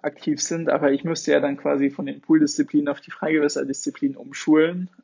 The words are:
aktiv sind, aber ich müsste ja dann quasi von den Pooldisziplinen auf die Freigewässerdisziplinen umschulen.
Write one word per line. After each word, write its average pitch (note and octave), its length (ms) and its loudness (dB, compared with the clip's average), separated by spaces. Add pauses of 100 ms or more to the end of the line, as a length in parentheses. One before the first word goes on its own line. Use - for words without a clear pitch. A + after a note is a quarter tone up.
aktiv D3 400 -4
sind, E3 260 -4
aber C#3 240 2
ich C#3 120 0
müsste D#3+ 280 -2
ja C#3+ 80 4
dann C#3+ 160 -2
quasi C#3 320 0
von C#3 160 -6
den C#3 160 -8
Pooldisziplinen D3 680 2
auf C#3+ 120 -4
die - 100 -20
Freigewässerdisziplinen C#3+ 1040 -2
umschulen. D#3+ 760 0 (140)